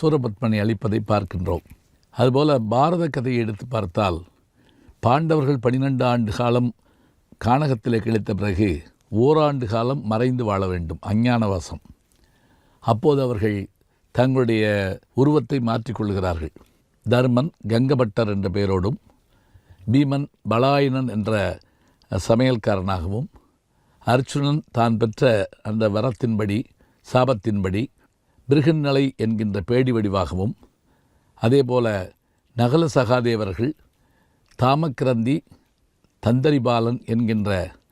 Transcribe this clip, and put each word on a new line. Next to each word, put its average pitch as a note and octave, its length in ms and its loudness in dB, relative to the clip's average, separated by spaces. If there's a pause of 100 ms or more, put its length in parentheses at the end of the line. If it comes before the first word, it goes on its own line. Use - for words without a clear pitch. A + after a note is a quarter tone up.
சூரபத்மனை A#2+ 580 -2
அழிப்பதை G#2+ 480 -2
பார்க்கின்றோம். F2+ 560 -4 (460)
அதுபோல, C3 500 2
பாரத D3 480 0
கதையை B2+ 340 -2
எடுத்து G#2+ 260 -6
பார்த்தால், G2 560 -2 (760)
பாண்டவர்கள் D3 640 2
பன்னிரண்டு B2+ 440 0
ஆண்டு A#2+ 260 0
காலம் A#2+ 420 0 (720)
கானகத்திலே B2+ 540 2
கழித்த G#2+ 340 -2
பிறகு F#2+ 500 0 (260)
ஓராண்டு C#3+ 560 2
காலம் A#2 400 -2
மறைந்து B2 380 0
வாழ G2 240 0
வேண்டும், E2+ 400 -6
அஞ்ஞானவாசம். G#2+ 720 0 (1000)
அப்போது C#3 420 2
அவர்கள் G#2+ 480 -2 (420)
தங்களுடைய A2 880 0 (140)
உருவத்தை C#3 460 2
மாற்றிக்கொள்கிறார்கள். G#2 920 -4 (560)
தர்மன் B2 420 2 (160)
கங்கபட்டர் A#2+ 600 0
என்ற G2 220 -2
பெயரோடும், F#2+ 500 0 (920)
பீமன் C#3 360 2 (220)
பலாயனன் C3 600 2
என்ற G#2 500 -2 (680)
சமையல்காரனாகவும், G#2+ 1000 0 (800)
அர்ச்சுனன் C#3+ 560 0 (100)
தான் A#2 260 2
பெற்ற A2 520 2 (120)
அந்த A2 280 0
வரத்தின்படி, G#2+ 760 -2 (500)
சாபத்தின்படி, A2 760 0 (600)
பிருகன்னலை C#3+ 680 2
என்கின்ற A2 460 -2
பேடி B2+ 300 2
வடிவாகவும், G2 640 -2 (800)
அதேபோல A#2+ 800 0 (440)
நகல C3 400 2
சகாதேவர்கள் A#2 800 0 (880)
தாமக்கிரந்தி, C3 760 0 (840)
தந்தரிபாலன் B2 800 2
என்கின்ற G#2+ 640 -2 (200)